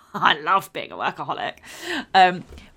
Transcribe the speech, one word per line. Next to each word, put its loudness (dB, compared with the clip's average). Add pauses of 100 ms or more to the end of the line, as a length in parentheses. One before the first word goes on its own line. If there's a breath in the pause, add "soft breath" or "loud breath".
<laughs> -20
I 2
love -2
being -12
a -16
workaholic. -8 (580 loud breath)
Um, 6 (320 loud breath)